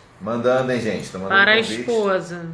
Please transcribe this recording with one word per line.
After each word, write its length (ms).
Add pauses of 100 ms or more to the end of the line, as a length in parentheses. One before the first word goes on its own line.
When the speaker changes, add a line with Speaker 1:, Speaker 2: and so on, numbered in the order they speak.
(200)
Speaker 1:
Mandando, 520
hein, 80
gente? 300
Tô 80
mandando 160
Speaker 2:
Para 180
a 40
Speaker 1:
convite. 240
Speaker 2:
esposa. 720